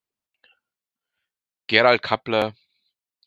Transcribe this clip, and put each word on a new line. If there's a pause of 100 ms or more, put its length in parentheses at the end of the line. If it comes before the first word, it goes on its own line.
(1700)
Gerald
Kappler, (720)